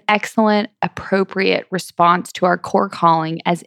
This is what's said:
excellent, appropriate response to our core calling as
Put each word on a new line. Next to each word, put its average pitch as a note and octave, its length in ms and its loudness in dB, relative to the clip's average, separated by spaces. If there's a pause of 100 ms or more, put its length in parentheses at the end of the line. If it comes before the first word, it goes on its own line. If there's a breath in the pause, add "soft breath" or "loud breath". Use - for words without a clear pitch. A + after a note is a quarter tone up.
excellent, G#3+ 600 0 (140)
appropriate F#3+ 880 -2
response F3 640 0
to - 120 -2
our F3+ 100 4
core F#3+ 320 0
calling E3 600 0
as E3+ 200 -2